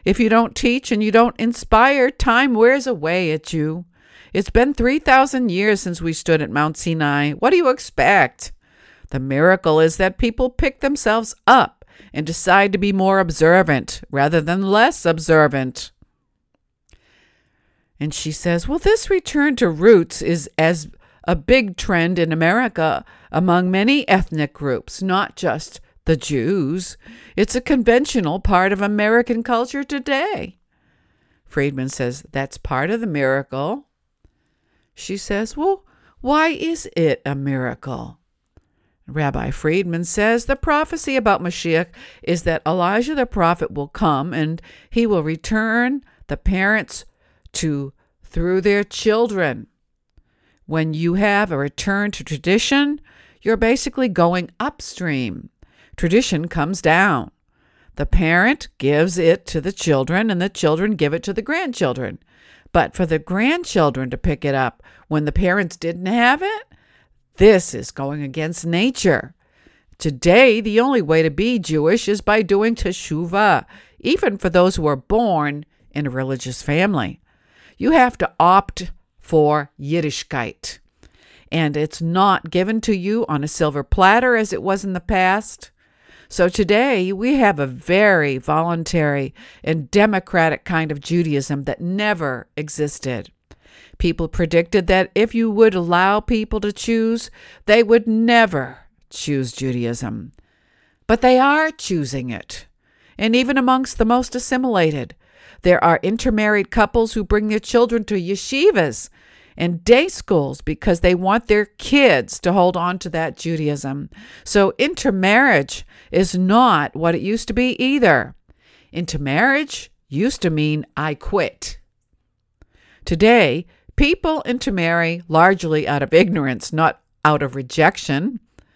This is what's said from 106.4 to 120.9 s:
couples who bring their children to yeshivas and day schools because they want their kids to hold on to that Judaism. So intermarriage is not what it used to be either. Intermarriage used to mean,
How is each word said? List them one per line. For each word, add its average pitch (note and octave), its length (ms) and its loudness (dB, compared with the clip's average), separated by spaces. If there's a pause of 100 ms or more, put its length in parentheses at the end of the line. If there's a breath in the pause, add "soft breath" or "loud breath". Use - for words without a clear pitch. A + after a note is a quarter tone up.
couples A3+ 420 0
who G#3+ 100 -4
bring G#3+ 260 0
their G#3+ 120 -2
children A#3 440 0
to G#3+ 160 -6
yeshivas G3 880 0 (480 soft breath)
and F3 280 -4
day C4 240 6
schools D3 520 -4
because E3 380 -2
they F3+ 160 2
want F#3+ 320 0
their G#3+ 180 2
kids G#3 760 2
to F3 120 0
hold F3+ 240 2
on F3+ 220 -4
to F3+ 100 -12
that D#3+ 280 -6
Judaism. D3 760 -6 (320 loud breath)
So G3 360 2
intermarriage G#3 1080 2 (240 soft breath)
is - 240 0
not F#3 640 2
what E3 180 0
it E3 60 -2
used G#3+ 260 -4
to A3 80 -4
be B3 260 0
either. A#3+ 540 2 (580 soft breath)
Intermarriage F3 1000 -2 (160)
used F3 340 -2
to F3 80 0
mean, D3+ 340 -2 (120)